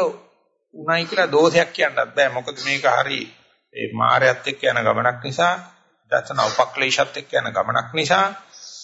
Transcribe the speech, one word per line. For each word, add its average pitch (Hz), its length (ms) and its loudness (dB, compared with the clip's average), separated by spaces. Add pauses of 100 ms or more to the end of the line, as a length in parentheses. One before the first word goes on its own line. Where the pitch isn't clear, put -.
(760)
උණයි 165 320 -2
කියලා 175 260 0
දෝෂයක් 160 400 4
කියන්නත් 143 260 -2 (100)
බෑ. 135 200 2
මොකද 127 320 -6
මේක 139 280 -2
හරි 131 320 0 (540)
ඒ 117 180 -6
මායයත් 123 540 2
එක්ක - 160 -6
යන 123 180 0
ගමනක් 117 400 0
නිසා, 165 340 0 (580)
දසන 131 280 0
උපක්ලේශත් 131 760 0
එක්ක 135 180 -12
යන 120 160 0
ගමනක් 120 420 -2
නිසා, 175 340 2 (580)